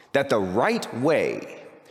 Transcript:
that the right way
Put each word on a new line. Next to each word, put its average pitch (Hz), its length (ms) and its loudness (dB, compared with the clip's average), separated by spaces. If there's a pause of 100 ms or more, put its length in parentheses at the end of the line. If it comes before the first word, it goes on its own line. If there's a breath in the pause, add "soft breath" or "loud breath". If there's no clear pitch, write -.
(140 loud breath)
that 139 160 2
the 117 100 4
right 120 600 0
way 101 640 0 (280 loud breath)